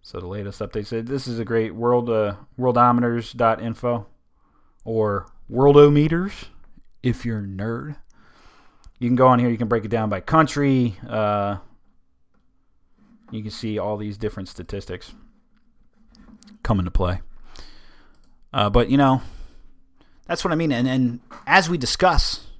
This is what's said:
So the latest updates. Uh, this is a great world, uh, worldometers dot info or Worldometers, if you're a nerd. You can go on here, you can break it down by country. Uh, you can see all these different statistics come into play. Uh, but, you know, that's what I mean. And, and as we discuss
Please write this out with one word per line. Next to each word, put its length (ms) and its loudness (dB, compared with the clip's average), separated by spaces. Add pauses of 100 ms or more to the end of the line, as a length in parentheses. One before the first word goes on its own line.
So 100 -12
the 60 -12
latest 340 -10
updates. 320 -8
Uh, 120 -4
this 240 -6
is 100 -6
a 80 -4
great 300 -2
world, 340 0
uh, 240 0 (240)
worldometers 800 2
dot 240 2
info 460 -6 (760)
or 440 -2 (240)
Worldometers, 920 6 (580)
if 240 -2
you're 100 -4
a 60 -8
nerd. 520 -8 (1000)
You 100 -4
can 80 2
go 120 6
on 100 6
here, 120 2
you 100 -2
can 80 -2
break 180 0
it 40 -8
down 200 -2
by 100 -4
country. 760 0 (120)
Uh, 500 -2 (1700)
you 140 -10
can 80 -10
see 260 -6
all 200 -4
these 200 -8
different 320 -8
statistics 640 -12 (1500)
come 160 0
into 100 -4
play. 320 -2 (1300)
Uh, 200 0
but, 180 4
you 80 4
know, 240 4 (1040)
that's 180 -4
what 80 0
I 40 0
mean. 160 0
And, 160 0
and 320 0 (260)
as 240 4
we 80 -2
discuss 680 2 (120)